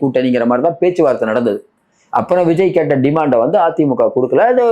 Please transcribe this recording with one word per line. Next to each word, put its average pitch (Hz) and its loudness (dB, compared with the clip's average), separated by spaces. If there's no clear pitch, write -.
கூட்டணிங்கிற 127 0
மாதிரி 123 0
தான் 170 -2
பேச்சுவார்த்தை 165 0
நடந்தது. 110 -2
அப்புறம் 180 0
விஜய் 170 0
கேட்ட 147 0
டிமாண்டை 143 0
வந்து 139 0
அ 170 2
தி 160 -2
மு 139 -2
க 117 0
கொடுக்கல, 127 0
அது 247 2